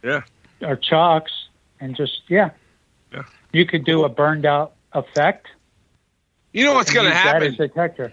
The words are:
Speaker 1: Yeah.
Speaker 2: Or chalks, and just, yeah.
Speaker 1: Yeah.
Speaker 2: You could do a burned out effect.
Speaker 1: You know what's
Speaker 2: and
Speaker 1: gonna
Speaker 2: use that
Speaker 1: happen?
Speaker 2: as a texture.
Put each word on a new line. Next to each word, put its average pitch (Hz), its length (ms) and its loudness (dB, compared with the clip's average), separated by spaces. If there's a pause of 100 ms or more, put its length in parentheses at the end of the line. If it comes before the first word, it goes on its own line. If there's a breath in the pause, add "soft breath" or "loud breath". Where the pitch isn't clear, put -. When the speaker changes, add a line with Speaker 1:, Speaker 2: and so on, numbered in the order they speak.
Speaker 1:
Yeah. 139 200 -4 (400)
Speaker 2:
Or 147 140 -4
chalks, 160 560 2 (480)
and 131 160 -10
just, 143 320 -6
yeah. 185 220 2 (640)
Speaker 1:
Yeah. - 100 -14 (300)
Speaker 2:
You 170 140 4
could 165 180 -4
do 160 200 2
a 139 40 0
burned 147 380 0
out 147 260 0 (220)
effect. 156 520 -2 (1040)
Speaker 1:
You 226 120 0
know 285 100 4
what's 240 160 2
Speaker 2:
and 240 60 0
Speaker 1:
gonna 208 140 2
Speaker 2:
use 165 80 2
that 185 60 4 (100)
Speaker 1:
happen? 147 200 0
Speaker 2:
as 135 60 -10
a 143 80 0
texture. 165 440 -6